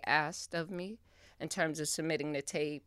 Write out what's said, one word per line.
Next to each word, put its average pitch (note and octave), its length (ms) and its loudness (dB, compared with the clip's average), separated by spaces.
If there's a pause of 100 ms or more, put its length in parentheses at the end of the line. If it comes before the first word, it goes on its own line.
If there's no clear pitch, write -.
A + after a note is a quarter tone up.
asked D3+ 480 2
of E3+ 160 -2
me F#3+ 300 -6 (400)
in D#3+ 100 -4
terms D#3+ 300 0
of D3+ 80 0
submitting D3+ 460 0
the C#3 100 0
tape D3+ 440 -2